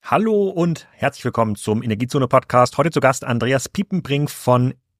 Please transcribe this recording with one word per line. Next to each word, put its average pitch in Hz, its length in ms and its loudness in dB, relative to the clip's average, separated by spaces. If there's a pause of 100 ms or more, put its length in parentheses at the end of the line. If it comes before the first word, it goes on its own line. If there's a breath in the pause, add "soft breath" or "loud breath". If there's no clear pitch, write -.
(180)
Hallo 208 300 2
und 170 440 -2
herzlich - 340 -4
willkommen 110 300 0
zum 110 260 -2
Energiezone-Podcast. 123 960 0
Heute 160 120 2
zu 147 100 0
Gast 131 220 2
Andreas 123 460 -2
Piepenbrink 147 640 -4
von 123 420 2 (280)